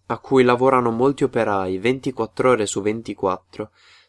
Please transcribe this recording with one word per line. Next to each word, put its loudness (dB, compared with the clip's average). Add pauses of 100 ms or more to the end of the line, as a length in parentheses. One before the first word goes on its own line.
a -6
cui 2
lavorano 2
molti 0
operai -2
ventiquattro -2
ore 2
su -6
ventiquattro, -6 (380)